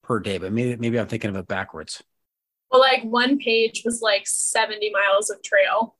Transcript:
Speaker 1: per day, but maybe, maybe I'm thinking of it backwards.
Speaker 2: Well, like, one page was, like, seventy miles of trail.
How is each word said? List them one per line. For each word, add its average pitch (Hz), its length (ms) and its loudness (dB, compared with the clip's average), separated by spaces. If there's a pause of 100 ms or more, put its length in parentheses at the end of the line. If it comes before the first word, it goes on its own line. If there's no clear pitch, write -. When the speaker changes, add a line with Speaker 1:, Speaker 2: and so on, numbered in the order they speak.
Speaker 1:
per 113 160 0
day, 95 200 -4
but 92 120 -6
maybe, 120 240 -2
maybe 117 240 -2
I'm 101 80 -2
thinking 110 220 -4
of 98 80 -6
it 92 100 -8
backwards. 95 560 -8 (680)
Speaker 2:
Well, 254 120 6
like, 254 220 4
one 240 340 0
page 226 480 0
was, 233 160 -4
like, 202 240 0
seventy 214 680 -2
miles 202 380 2
of 202 120 -8
trail. 208 580 2